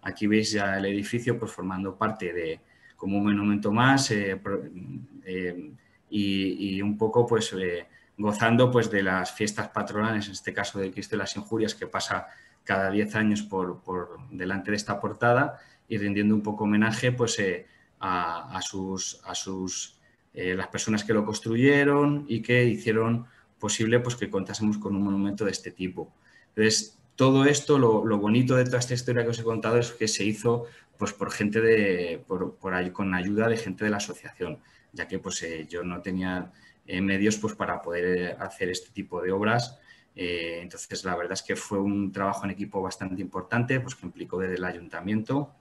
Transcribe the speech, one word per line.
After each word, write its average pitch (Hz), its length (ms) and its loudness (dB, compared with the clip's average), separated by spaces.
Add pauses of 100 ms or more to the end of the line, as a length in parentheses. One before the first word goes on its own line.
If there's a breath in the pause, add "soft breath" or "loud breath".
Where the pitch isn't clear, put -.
Aquí 95 240 -4
veis 107 240 2
ya 98 260 0
el 98 80 -2
edificio, 104 540 -2
pues, 104 120 -8
formando 95 460 -6
parte 107 360 -4
de, 82 260 -6 (360 soft breath)
como 98 220 -2
un 101 80 2
monumento 104 460 2
más, 135 400 4
eh, 101 240 0
pro-, 98 280 -6 (600)
eh, 90 480 -8 (380 soft breath)
y, 98 680 -2
y 95 60 -2
un 104 160 0
poco, 110 280 4
pues, 110 280 0
eh, 90 340 -4 (300 soft breath)
gozando, 113 520 4
pues, 113 220 4
de 101 100 2
las 92 300 0
fiestas 107 380 -4
patronales, 104 580 -2
en 98 60 -12
este 92 200 -8
caso 101 260 -4
del 95 120 -4
Cristo 104 240 -8
de 101 40 -2
las 95 160 -6
Injurias, 107 380 -2
que - 140 -8
pasa 95 400 -4 (360 loud breath)
cada 98 280 2
diez 104 240 0
años 107 260 2
por, 90 400 -4
por 90 360 -8 (120)
delante 92 420 -6
de 104 60 0
esta 101 220 -4
portada 123 600 2 (280 loud breath)
y 113 100 -4
rindiendo 104 360 2
un 107 80 4
poco 104 220 -4
homenaje, 104 480 4
pues, 123 280 0
eh, 92 280 -2 (320 soft breath)
a, 87 560 -2
a 92 60 -4
sus, 95 640 -6
a 92 120 -10
sus, 92 640 -6 (340 soft breath)
eh, 90 220 -2
las 95 120 -4
personas 104 360 0
que 113 100 0
lo 104 120 4
construyeron 143 1000 4
y 113 140 -2
que 123 240 4
hicieron 113 600 2 (340 loud breath)
posible, 113 400 2
pues, 123 160 -2
que 98 140 -4
contásemos 104 480 0
con 101 180 -2
un 98 80 2
monumento 101 420 0
de 95 60 2
este - 200 -8
tipo. 90 420 -6 (360 soft breath)
Entonces, 107 480 2 (200)
todo 135 280 6
esto, 147 320 4
lo, 110 280 6
lo 110 120 2
bonito 123 380 4
de 127 80 6
toda 123 160 2
esta 120 140 -2
historia 120 300 0
que 117 60 0
os 117 100 -2
he 113 40 -8
contado 113 340 2
es 120 140 2
que - 160 -2
se - 160 -2
hizo, 117 420 0 (320 loud breath)
pues, 101 140 -4
por - 200 -6
gente 104 280 0
de, 98 680 4
por, 92 300 -4
por 92 180 -6
ahí, 90 180 -2
con 98 220 -2
ayuda 101 360 2
de 113 80 2
gente 95 260 -6
de 107 80 0
la 104 60 0
asociación, - 600 -8 (340 soft breath)
ya 85 140 -8
que, 92 120 -6
pues, 90 240 -8
eh, 80 260 -8
yo 87 140 -8
no 90 180 -6
tenía, 92 500 -4 (360 soft breath)
eh, 92 140 -4
medios, 98 360 2
pues, - 180 -4
para 87 260 -4
poder, 85 240 -4
eh, 90 340 -2
hacer 95 300 -6
este - 220 -8
tipo 90 300 -8
de 92 100 -2
obras. 110 460 0 (380 loud breath)
Eh, 85 460 -6
entonces, - 420 -12
la 92 120 0
verdad 87 180 -4
es - 100 -6
que 95 140 -2
fue 101 220 -2
un 101 320 0
trabajo 98 340 -2
en 101 60 -2
equipo 95 300 -6
bastante 92 400 -6
importante, 120 600 -2
pues, - 140 -10
que - 100 -16
implicó 90 340 -8
desde 92 160 -2
el 90 80 -4
Ayuntamiento 92 960 -4